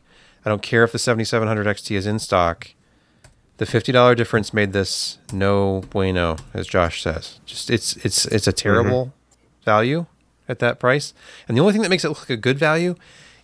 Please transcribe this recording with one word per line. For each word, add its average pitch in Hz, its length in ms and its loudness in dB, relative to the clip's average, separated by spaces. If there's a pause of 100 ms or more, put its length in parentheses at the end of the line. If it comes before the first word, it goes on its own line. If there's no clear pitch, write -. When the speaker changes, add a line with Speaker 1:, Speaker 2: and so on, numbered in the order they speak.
(440)
Speaker 1:
I - 40 -4
don't 104 140 -2
care 117 220 4
if 117 80 2
the 113 80 -4
seventy-seven 113 480 0
hundred 107 180 -2
X 104 160 -2
T 104 140 -4
is 98 100 -2
in 104 140 -2
stock. 87 480 0 (880)
The 110 100 -4
fifty 120 240 0
dollar 123 240 6
difference 113 400 -2
made 101 180 0
this - 460 -4 (140)
no 98 580 0
bueno, 90 460 0 (180)
as 92 140 -6
Josh 85 340 0
says. - 420 -8
Just - 240 -12
it's, - 360 -2
it's, - 220 -2
it's 104 200 -2
a 95 60 2
terrible 117 540 0
Speaker 2:
Mm-hmm. - 580 -20
Speaker 1:
value 123 420 2 (420)
at 123 120 -8
that 120 180 0
price. 139 360 0 (340)
And 113 80 -2
the 131 60 6
only 202 100 6
thing 214 100 0
that 180 80 0
makes 185 140 0
it 156 60 -2
look 151 100 -6
like - 100 -10
a 123 60 -2
good 123 240 0
value 170 340 0 (500)